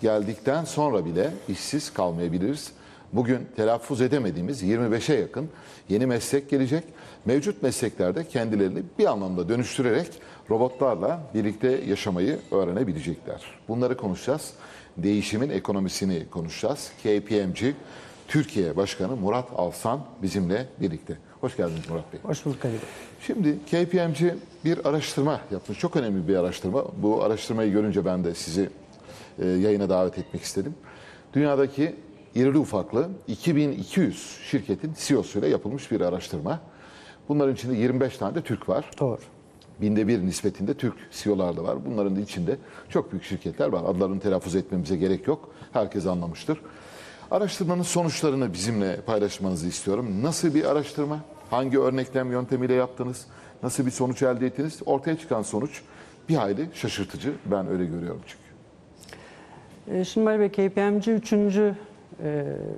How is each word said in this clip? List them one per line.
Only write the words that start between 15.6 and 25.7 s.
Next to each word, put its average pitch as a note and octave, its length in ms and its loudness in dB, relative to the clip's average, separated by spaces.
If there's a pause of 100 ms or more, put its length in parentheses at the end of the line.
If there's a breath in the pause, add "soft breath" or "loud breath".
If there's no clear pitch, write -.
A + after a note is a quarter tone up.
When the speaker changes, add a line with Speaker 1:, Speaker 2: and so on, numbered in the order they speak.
Speaker 1:
konuşacağız. F#2 600 -4 (120)
K G#2 180 4
P G#2 240 0
M F#2 80 -2
G B2 200 0 (540 loud breath)
Türkiye G2 500 0
Başkanı G2 380 0
Murat A2+ 300 0 (100)
Alsan A2+ 440 0 (220)
bizimle F#2+ 440 0 (160)
birlikte. D#2+ 360 -4 (240 loud breath)
Hoş B2 160 -4
geldiniz D#2+ 320 -2
Murat E2 240 -6
Bey. - 100 -12
Speaker 2:
Hoş - 220 -4
bulduk C#3 200 -4
Ali A#2 80 0
Bey. A2 60 -6 (420 loud breath)
Speaker 1:
Şimdi D3+ 440 2
K E3+ 200 2
P F3 220 2
M D#3+ 60 0
G E3+ 220 2 (300)
bir E3 240 2
araştırma D3 500 0 (120)
yapmış. G2 280 -6